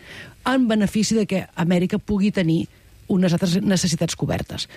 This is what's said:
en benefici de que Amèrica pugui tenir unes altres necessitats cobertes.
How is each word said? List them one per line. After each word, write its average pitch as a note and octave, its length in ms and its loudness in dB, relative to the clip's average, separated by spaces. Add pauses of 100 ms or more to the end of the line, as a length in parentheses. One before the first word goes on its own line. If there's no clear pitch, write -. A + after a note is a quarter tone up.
(460)
en B3+ 240 2
benefici A3 480 0
de G#3 80 2
que F#3 140 -2 (180)
Amèrica F3+ 400 0
pugui G3+ 320 0
tenir E3+ 360 0 (420)
unes F3+ 260 2
altres F3 280 0
necessitats F3+ 560 0
cobertes. - 580 -6